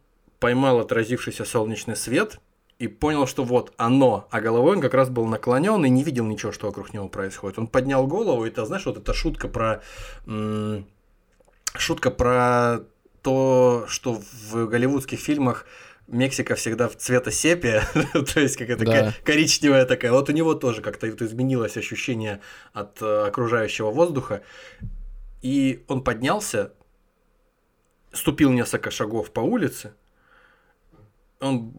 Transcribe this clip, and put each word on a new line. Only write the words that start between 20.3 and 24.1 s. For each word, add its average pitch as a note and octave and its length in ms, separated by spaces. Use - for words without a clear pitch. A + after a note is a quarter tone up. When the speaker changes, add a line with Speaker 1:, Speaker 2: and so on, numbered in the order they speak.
Speaker 1:
него D#3+ 220
тоже A#2+ 280
как-то G#2+ 240
вот A2 160
изменилось A#2 560
ощущение A2 640
от, - 260
э, G#2+ 280
окружающего A2+ 640
воздуха. C#3 520